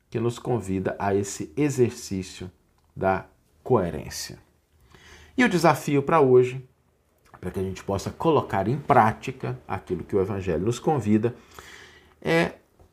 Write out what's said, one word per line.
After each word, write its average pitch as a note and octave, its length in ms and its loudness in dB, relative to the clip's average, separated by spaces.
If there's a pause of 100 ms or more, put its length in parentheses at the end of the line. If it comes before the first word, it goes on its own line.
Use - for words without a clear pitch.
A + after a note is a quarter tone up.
que A2+ 100 -6
nos A#2 200 -2
convida F#2+ 600 -2
a G2+ 140 0
esse G2 440 -4
exercício A2+ 920 -2 (460)
da F#2+ 300 0 (380)
coerência. - 840 -4 (920)
E D3+ 60 4
o D3 60 4
desafio D3+ 520 2
para D#3+ 200 2
hoje, B2+ 440 4 (760)
para F2+ 100 -8
que F#2 80 -6
a F#2+ 40 -2
gente F#2+ 200 -8
possa G2 260 -4
colocar A2 580 0
em C#3 100 -2
prática B2+ 880 0
aquilo F2+ 360 -6
que - 120 -4
o F#2+ 60 4
Evangelho F#2 440 -2
nos A#2 140 -2
convida, A2+ 560 2 (880)
é E3 320 0 (400)